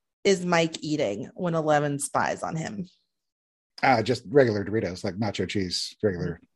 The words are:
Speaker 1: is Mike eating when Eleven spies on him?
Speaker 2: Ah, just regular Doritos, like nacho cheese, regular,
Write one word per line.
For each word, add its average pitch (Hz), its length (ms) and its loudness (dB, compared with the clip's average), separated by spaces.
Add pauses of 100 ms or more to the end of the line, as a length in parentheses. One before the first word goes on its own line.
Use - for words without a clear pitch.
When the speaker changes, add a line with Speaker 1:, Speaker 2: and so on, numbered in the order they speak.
(240)
Speaker 1:
is 185 220 2
Mike 165 360 2
eating 131 520 -2
when 170 220 -4
Eleven 147 440 2
spies 92 440 -2
on 92 120 -6
him? 180 320 -8 (920)
Speaker 2:
Ah, 127 200 6
just 117 260 -2
regular 113 360 4
Doritos, 98 400 -4
like 95 120 -4
nacho 101 320 -2
cheese, - 540 -4
regular, 87 380 -2 (160)